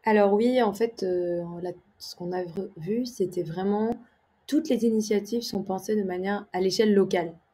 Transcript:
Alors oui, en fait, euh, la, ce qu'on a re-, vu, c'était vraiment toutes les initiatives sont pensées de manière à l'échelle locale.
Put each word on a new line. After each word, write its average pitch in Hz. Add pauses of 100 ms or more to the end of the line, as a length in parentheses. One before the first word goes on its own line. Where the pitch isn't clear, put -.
Alors 208
oui, 240
en 208
fait, 226
euh, 175 (180)
la, 180 (280)
ce -
qu'on 175
a 180
re-, 180
vu, 208
c'était 185
vraiment 202 (520)
toutes 311
les 240
initiatives 220
sont 190
pensées 190
de 208
manière 190
à 185
l'échelle 196
locale. 185 (200)